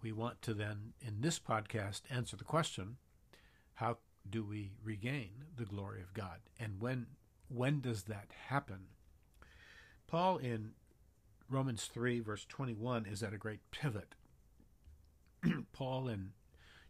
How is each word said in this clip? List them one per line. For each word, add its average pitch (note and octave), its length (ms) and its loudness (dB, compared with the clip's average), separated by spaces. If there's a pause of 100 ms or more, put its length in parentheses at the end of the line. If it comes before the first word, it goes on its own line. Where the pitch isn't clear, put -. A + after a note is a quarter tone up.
we A#2 100 -2
want A2+ 300 -2
to A2+ 140 0
then, G#2 460 -2
in G#2+ 200 -2
this D#3+ 160 4
podcast, G#2 720 0
answer B2 260 0
the G#2 80 -8
question, - 540 2 (800)
how A2+ 240 2 (280)
do A2 160 2
we G#2 280 -2 (120)
regain A2 600 -2 (100)
the A#2+ 100 -2
glory G2+ 360 -4
of F#2 140 -10
God? G2 240 -4 (200)
And G#2 220 -2
when, B2 240 0 (420)
when C3+ 320 2
does A#2+ 260 0
that G#2 240 -6 (180)
happen? G2+ 400 -2 (1200)
Paul F3+ 300 6
in A2+ 340 0 (760)
Romans C3 380 2
three, A#2+ 360 2
verse G#2 280 -2
twenty-one, A#2+ 560 0
is G2 160 -2
at G#2+ 140 0
a - 20 -6
great G#2+ 220 -4 (100)
pivot. G#2 460 -2 (1300)
<clears throat> E3+ 300 4
Paul C3 340 0
in G2+ 240 -2 (580)